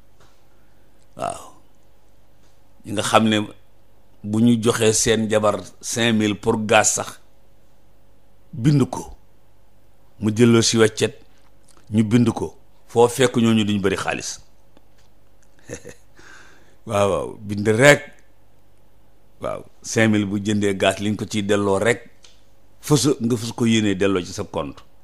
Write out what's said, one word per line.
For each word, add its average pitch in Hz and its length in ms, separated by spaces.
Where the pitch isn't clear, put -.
Waaw, - 240
ñi - 80
nga 104 100
xam 110 260
ne 107 80
bu 104 160
ñu 120 220
joxee 110 320
seen 110 360
jabar 104 280
cinq 117 340
mille 107 200
pour 113 300
gaz 107 300
sax, - 240
bind 147 360
ko, - 240
mu 107 120
delloo 117 300
si 117 160
weccet, 110 360
ñu 107 120
bind 113 300
ko. - 220
Foo 117 200
fekk 123 300
ñooñu 113 280
duñ 104 160
bari 95 160
xaalis. - 420
<laughs> - 360
Waaw, 101 240
waaw, 71 180
bind 101 280
rek. 131 340
Waaw, 52 200
cinq 113 300
mille 104 140
bu 98 140
jëndee 101 360
gaz, 98 240
liñ 101 160
ko 104 100
ciy 104 180
delloo 101 360
rek, 110 200
fës, 143 240
nga 117 160
fës 113 200
ko 120 100
yéenee 107 300
delloo 95 280
ci 87 100
sa 101 100
compte. 78 400